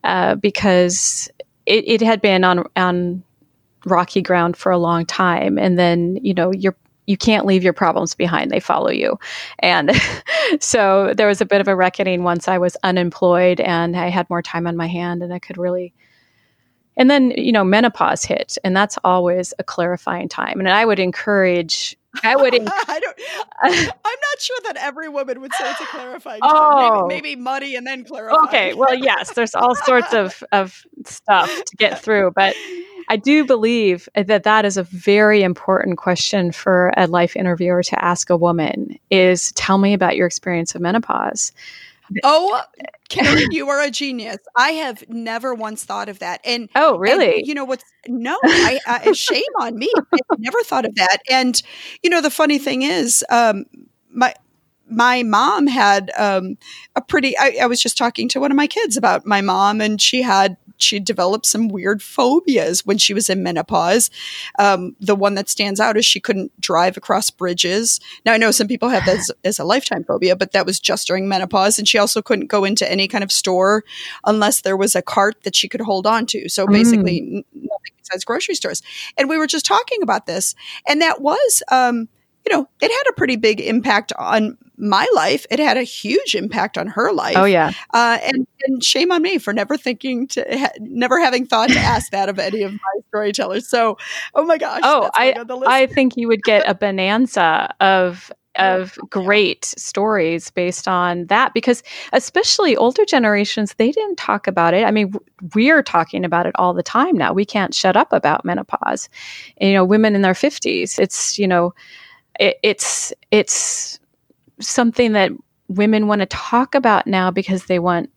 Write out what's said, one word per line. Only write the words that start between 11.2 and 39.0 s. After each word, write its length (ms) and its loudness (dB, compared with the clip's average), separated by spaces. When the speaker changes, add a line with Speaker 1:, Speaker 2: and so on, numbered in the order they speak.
Speaker 1:
was 120 0
a 60 2
bit 160 2
of 60 0
a 80 2
reckoning 480 0
once 240 -2
I 100 0
was 260 0
unemployed 760 2
and 360 0
I 140 -2
had 200 -2
more 120 -4
time 240 -6
on 100 -2
my 120 -4
hand 340 -6
and 100 -8
I 80 -8
could 200 -16
really, 340 -4
and 120 6
then, 220 4
you 220 -2
know, 100 4
menopause 600 2
hit, 400 -4
and 100 0
that's 300 0
always 520 0
a 60 -8
clarifying 640 -4
time. 320 -6
And 100 -2
I 160 4
would 140 2
encourage, 960 0
I 140 2
would 180 4
en- 140 2
Speaker 2:
<laughs> 200 -4
I 120 -6
don't, 200 -10
Speaker 1:
<laughs> 240 -6
Speaker 2:
I'm 220 2
not 560 -6
sure 240 -6
that 120 -8
every 300 -8
woman 320 -8
would 140 -12
say 180 -4
it's 80 -10
a 60 -12
clarifying 560 -12
time. 360 6
Maybe, 200 6
Speaker 1:
Oh. 100 0
Speaker 2:
maybe 300 -6
money 400 -6
and 100 -10
then 160 -10
clarifying. 440 0
Speaker 1:
Okay. 260 0
Well, 200 2
yes, 400 -2
there's 220 -2
all 180 4
sorts 400 2
of, 340 -2
Speaker 2:
<laughs> 40 -4
Speaker 1:
of 320 -2
stuff 440 2
to 140 -14
get 260 0
through, 320 2
but 180 2
I 80 0
do 300 2
believe 680 0
that 300 0
that 220 4
is 100 0
a 80 -2
very 600 4
important 540 0
question 540 -2
for 460 2
a 100 4
life 300 0
interviewer 460 0
to 200 -4
ask 260 -2
a 80 4
woman 600 -2